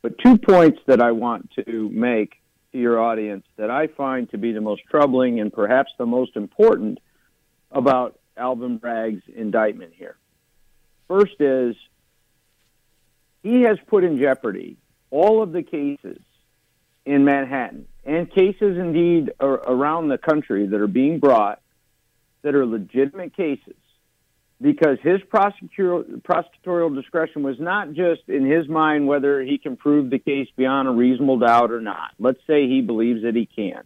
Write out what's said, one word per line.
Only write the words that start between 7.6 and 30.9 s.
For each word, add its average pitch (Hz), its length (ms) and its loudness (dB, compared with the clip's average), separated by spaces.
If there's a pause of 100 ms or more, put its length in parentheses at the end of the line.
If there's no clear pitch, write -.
about 127 460 0 (180)
Alvin 123 400 -6
Bragg's 113 460 -6 (120)
indictment 107 640 -4
here. 85 200 -20 (920)
First 196 320 2
is 131 340 0 (1700)
he 247 200 2
has 220 160 4 (100)
put 190 160 4
in 156 140 0
jeopardy 120 580 -2 (340)
all 208 320 2
of 180 100 -6
the 170 100 -4
cases 143 560 -8 (840)
in 139 200 2
Manhattan 135 640 -2 (180)
and 165 260 -6
cases 190 460 0
indeed 170 640 0
ar-, 135 280 -2
around 147 420 -2
the 131 100 -2
country 131 480 -2
that 101 140 -2
are 107 80 -2
being 135 300 0
brought 113 420 2 (840)
that 147 120 -4
are 135 120 2
legitimate 131 680 -4
cases 151 380 -6 (840)
because 147 420 2
his 185 200 0
prosecu-, 190 1000 -2
prosecutorial 170 720 -4
discretion 156 480 -6
was 131 180 -6
not 175 320 -6
just 170 360 -2
in 135 160 -2
his 147 240 0
mind 156 380 2
whether 143 360 0
he 139 160 -4
can 131 180 -10
prove 147 340 0
the 131 80 -2
case 139 380 -4
beyond 135 320 0
a - 40 -2